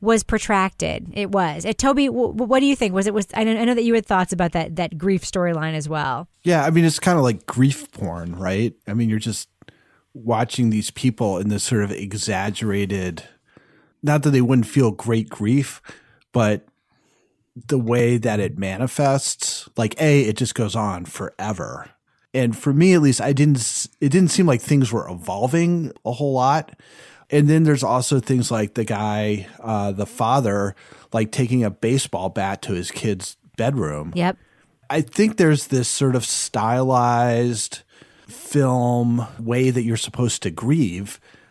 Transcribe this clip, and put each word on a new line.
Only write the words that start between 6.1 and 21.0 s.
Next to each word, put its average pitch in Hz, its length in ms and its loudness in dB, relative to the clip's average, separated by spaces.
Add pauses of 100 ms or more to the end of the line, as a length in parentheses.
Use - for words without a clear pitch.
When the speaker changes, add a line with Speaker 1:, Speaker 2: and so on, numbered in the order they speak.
Speaker 2:
Yeah, 165 220 2
I 156 60 0
mean, 165 160 6
it's 156 120 0
kinda 175 220 2
like 120 240 2
grief - 480 0
porn, 85 420 -8
right? 98 380 -2 (160)
I 101 60 -4
mean, 117 160 0
you're 110 80 0
just 107 320 -6 (640)
watching 117 560 0
these 107 200 -2
people 110 460 -2
in 104 140 -2
this 101 140 -2
sort 104 200 0
of 98 60 -4
exaggerated, 98 1300 -4 (760)
not 147 200 2
that 156 80 2
they 135 100 4
wouldn't 120 280 2
feel 127 220 2
great 113 380 -2
grief, 127 540 -2 (500)
but 107 340 0 (1000)
the 139 120 0
way 120 380 2
that 110 240 0
it 90 180 -4
manifests, 127 1160 -2
like, 113 240 0
A, 147 220 6
it 107 160 0
just 120 160 -2
goes 107 200 -2
on 98 300 -4